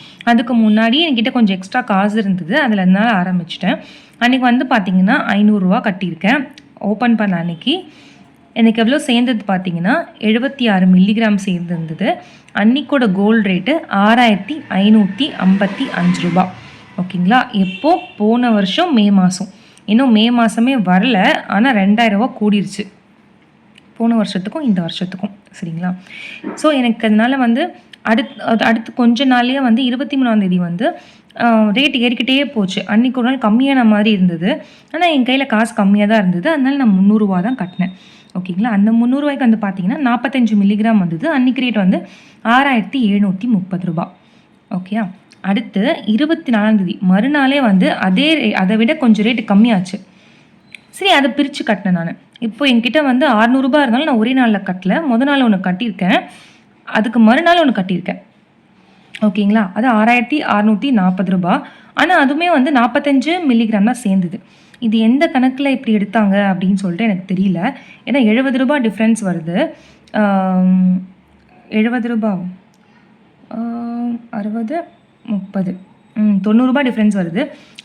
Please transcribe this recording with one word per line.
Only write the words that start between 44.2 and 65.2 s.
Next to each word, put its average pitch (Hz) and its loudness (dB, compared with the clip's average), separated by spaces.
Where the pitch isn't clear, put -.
ஓகேயா? 190 -6
அடுத்து 233 -2
இருபத்தி 294 0
நாலாம் 214 2
தேதி 185 -2
மறுநாளே 269 2
வந்து 190 2
அதே 254 0
ரே-, 233 0
அதை 190 0
விட 233 2
கொஞ்சம் 214 2
ரேட்டு 233 -2
கம்மியாச்சு. 208 2
சரி, 381 -2
அதை 277 2
பிரிச்சு 285 -4
கட்டினேன் 185 0
நானு. 165 -8
இப்போ 233 -4
என்கிட்ட 247 2
வந்து 262 2
அறுநூறு 240 4
ரூபா 277 2
இருந்தாலும் 262 0
நான் 277 0
ஒரே 226 0
நாள்ல 226 2
கட்டல. 190 -2
முத 226 0
நாள் 269 2
ஒண்ணு - 4
கட்டியிருக்கேன், 185 -2
அதுக்கு 220 -2
மறுநாள் 311 4
ஒண்ணு 233 2
கட்டியிருக்கேன். 185 -4
ஓகேங்களா? 208 0
அது 247 0
ஆறாயிரத்தி 233 2
அறுநூத்தி 208 2
நாற்பது 185 0
ரூபா. 185 0
ஆனா 320 2
அதுவுமே 302 0
வந்து 302 2
நாற்பத்தஞ்சு 277 0
மில்லிகிராம் 226 2
தான் 240 0
சேர்ந்தது. 190 -2
இது 226 0
எந்த 262 2